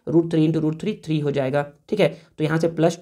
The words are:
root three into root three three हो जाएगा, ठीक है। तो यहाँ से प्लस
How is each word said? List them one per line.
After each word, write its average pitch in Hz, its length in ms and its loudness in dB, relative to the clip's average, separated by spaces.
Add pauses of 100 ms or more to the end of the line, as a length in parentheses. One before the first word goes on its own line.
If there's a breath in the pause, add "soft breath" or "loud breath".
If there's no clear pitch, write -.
root 165 220 2
three 160 160 4
into 160 160 0
root 156 180 -2
three 208 140 -4 (100)
three 156 180 -2
हो 143 80 0
जाएगा, 139 340 -2 (240)
ठीक 208 100 -2
है। 170 80 4 (300 loud breath)
तो 156 60 -2
यहाँ 156 160 0
से 170 120 2
प्लस 165 300 0